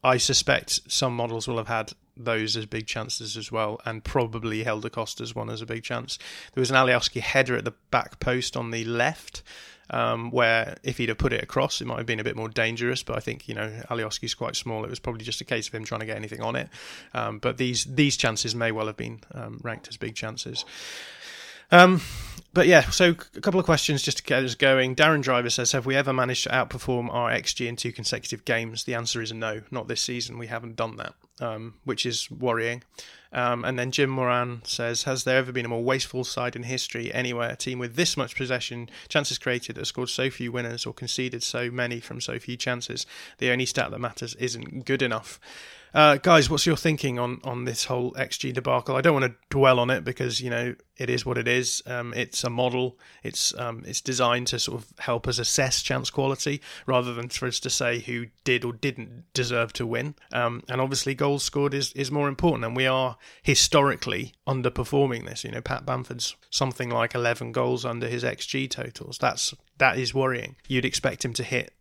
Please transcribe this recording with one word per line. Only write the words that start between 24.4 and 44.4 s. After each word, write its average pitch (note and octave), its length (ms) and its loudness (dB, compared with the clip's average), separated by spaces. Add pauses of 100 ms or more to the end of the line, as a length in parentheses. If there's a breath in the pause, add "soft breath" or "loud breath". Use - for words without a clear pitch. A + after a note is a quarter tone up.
us A#2+ 100 -2
going. C3 400 6
Darren D3+ 280 6
Driver B2 260 2
says, A#2+ 240 0
"Have B2+ 140 0
we C3+ 100 2
ever C3+ 160 2
managed B2+ 320 2
to - 60 -2
outperform B2 600 0
our A#2+ 200 0
X - 240 0
G B2 120 -4
in A#2 100 -6
two A#2+ 160 -4
consecutive A2+ 520 -6
games?" A2+ 400 -2
The B2+ 100 -4
answer A#2 280 -4
is A2+ 100 -6
no, A2 380 -6
not A#2 180 -8
this A2+ 140 -4
season. A#2+ 340 -6
We A#2 120 -10
haven't A#2 280 -8
done A2+ 200 -4
that, - 180 -12 (260)
um, A2+ 440 -8
which A#2+ 200 -2
is A#2 260 -4
worrying. A#2 520 -2 (500 loud breath)
Um, A#2+ 320 0
and B2+ 140 -2
then B2 120 -2
Jim C3+ 200 2
Moran B2 540 0
says, A#2 400 -2
"Has C3 200 -2
there C3 140 6
ever C3 120 0
been B2 140 -2
a A#2 60 -4
more A#2 120 0
wasteful B2+ 420 0
side B2 300 -4
in A#2+ 100 -8
history B2 460 -4
anywhere? A#2+ 380 -2
A A#2+ 80 -6
team B2+ 220 -4
with A#2+ 180 -4
this E3+ 220 2
much A#2 180 -2
possession, A#2+ 540 -4 (180 loud breath)
chances C#3+ 300 0
created, B2 380 -2
that - 100 -6
scored B2 240 -4
so C3 180 0
few A#2+ 240 -6
winners A#2+ 320 -6
or A2+ 80 -8
conceded B2 500 -4
so B2 280 -2
many A#2+ 300 -2
from A#2+ 200 -12
so A#2+ 180 -6
few A#2+ 200 -8
chances. - 480 -4 (320 loud breath)
The B2 120 2
only B2+ 140 2
stat - 280 -2
that B2+ 60 -8
matters A#2+ 360 -6
isn't A#2 500 -6